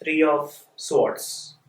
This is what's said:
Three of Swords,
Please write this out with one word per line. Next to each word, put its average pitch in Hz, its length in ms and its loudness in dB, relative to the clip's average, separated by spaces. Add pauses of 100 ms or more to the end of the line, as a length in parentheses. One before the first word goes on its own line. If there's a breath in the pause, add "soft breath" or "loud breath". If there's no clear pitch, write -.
Three 156 220 0
of 147 200 2 (420)
Swords, - 400 0 (420)